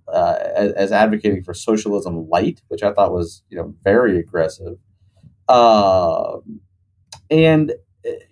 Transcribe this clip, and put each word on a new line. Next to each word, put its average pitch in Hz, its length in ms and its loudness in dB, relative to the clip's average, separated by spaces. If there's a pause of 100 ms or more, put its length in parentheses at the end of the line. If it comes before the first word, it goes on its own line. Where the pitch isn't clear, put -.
uh, 85 300 -2 (180)
as, 101 180 0
as 98 200 -2
advocating 107 500 0
for 87 120 -14
socialism 92 720 -4
light, 90 400 -2
which - 140 -10
I 101 100 0
thought 95 200 2
was, 87 360 -6
you - 80 -16
know, 76 260 -10
very 104 360 2
aggressive. 82 600 -6 (680)
Um, 98 1120 2 (680)
and, 156 400 4 (360)
uh, - 60 -6 (200)